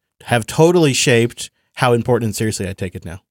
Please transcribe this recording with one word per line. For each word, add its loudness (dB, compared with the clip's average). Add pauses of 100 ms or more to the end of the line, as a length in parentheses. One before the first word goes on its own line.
(240)
have -2
totally 4
shaped 0 (260)
how 2
important 0
and -6
seriously -4
I -10
take -10
it -16
now. -14